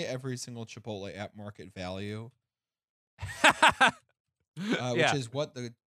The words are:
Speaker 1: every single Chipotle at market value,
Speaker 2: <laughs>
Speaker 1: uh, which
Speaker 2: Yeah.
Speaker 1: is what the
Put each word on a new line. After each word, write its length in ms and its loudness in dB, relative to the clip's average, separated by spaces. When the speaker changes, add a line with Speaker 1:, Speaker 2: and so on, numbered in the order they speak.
Speaker 1:
every 280 -4
single 300 -10
Chipotle 500 -10
at 220 -10
market 360 -14
value, 580 -8
Speaker 2:
<laughs> 240 -4
Speaker 1:
uh, 480 6
which 420 0
Speaker 2:
Yeah. 160 4
Speaker 1:
is 180 -4
what 200 -4
the 200 -10